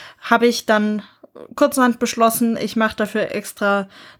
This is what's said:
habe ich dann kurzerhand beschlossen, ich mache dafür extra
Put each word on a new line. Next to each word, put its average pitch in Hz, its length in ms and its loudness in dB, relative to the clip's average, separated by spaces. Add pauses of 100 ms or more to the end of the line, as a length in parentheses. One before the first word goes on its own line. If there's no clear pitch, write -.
(200)
habe 233 280 2
ich 233 180 0
dann 214 360 0 (540)
kurzerhand 254 440 2
beschlossen, 226 580 0
ich - 180 -6
mache 220 220 -2
dafür 214 360 -4
extra 202 540 -2 (320)